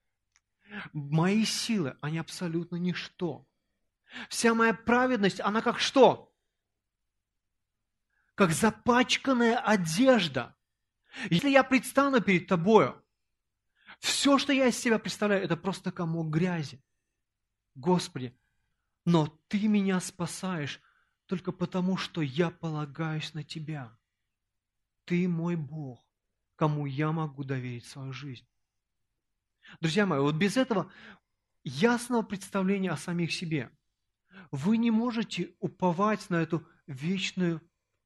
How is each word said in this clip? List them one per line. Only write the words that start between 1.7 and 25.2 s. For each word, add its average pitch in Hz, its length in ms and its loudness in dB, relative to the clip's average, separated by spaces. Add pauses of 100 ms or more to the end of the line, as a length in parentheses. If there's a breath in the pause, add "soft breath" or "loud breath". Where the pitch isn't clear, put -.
они 151 180 -8
абсолютно 170 580 -8
ничто. 175 680 -6 (840 loud breath)
Вся 233 260 2
моя 226 180 4
праведность, 240 680 2
она 214 220 -2
как - 180 -2
что? - 520 4 (2000)
Как 180 160 4
запачканная 240 1080 2
одежда. 180 960 2 (760 loud breath)
Если 180 220 2
я 269 140 6
предстану 262 560 2
перед 180 260 2
Тобою, 180 560 4 (960 loud breath)
все, - 400 2
что - 140 0
я 262 160 4
из 226 100 0
себя 220 220 0
представляю, 202 420 0
это 175 140 0
просто 185 340 -6
комок 165 400 -4
грязи. 165 500 -2 (920)
Господи, 139 580 -2 (720)
но 165 220 4 (220)
Ты 208 180 0
меня 196 320 2
спасаешь 175 840 -8 (460)
только 185 240 -6
потому, 185 460 -2
что - 260 -6
я 156 280 0
полагаюсь 156 840 -6
на 151 80 -8
Тебя. 143 500 -12 (1120)
Ты 175 220 0